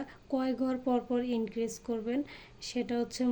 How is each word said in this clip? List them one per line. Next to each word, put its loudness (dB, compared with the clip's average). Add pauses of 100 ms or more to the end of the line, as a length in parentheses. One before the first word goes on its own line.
(320)
কয় 2 (100)
ঘর 2 (100)
পর 4 (100)
পর 2 (180)
ইনক্রিজ -2 (140)
করবেন, 0 (480)
সেটা -2
হচ্ছে -2